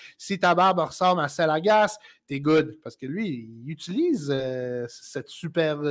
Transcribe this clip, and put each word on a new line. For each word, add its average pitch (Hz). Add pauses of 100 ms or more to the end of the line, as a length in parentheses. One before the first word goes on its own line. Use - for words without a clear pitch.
(160)
Si 196
ta 180
barbe 180
ressemble 175
à 147
celle 160
à 156
Gas, 208 (300)
t'es 139
good. 151
Parce 117
que -
lui, 143 (160)
il 135
utilise, 180
euh, 127
cette -
super 156 (100)